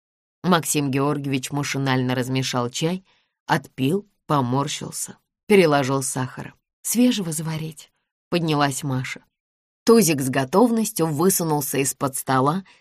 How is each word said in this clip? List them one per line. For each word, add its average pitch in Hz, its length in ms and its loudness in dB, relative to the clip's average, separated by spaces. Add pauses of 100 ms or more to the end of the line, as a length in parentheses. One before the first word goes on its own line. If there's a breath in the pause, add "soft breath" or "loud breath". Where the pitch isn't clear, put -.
(440)
Максим 151 460 0
Георгиевич 139 600 -2
машинально 135 640 -2
размешал 131 540 -2
чай, 175 360 -6 (400)
отпил, 160 600 -2 (180)
поморщился, 139 920 -4 (280)
переложил 143 560 4
сахара. 131 540 -8 (260)
"Свежего 214 500 0
заварить?" 156 600 -8 (380)
поднялась 147 540 0
Маша. 131 400 -6 (600)
Тузик 165 380 6
с 131 80 -2
готовностью 196 760 2
высунулся 156 720 0
из-под 139 360 -4
стола, 139 480 0 (180 soft breath)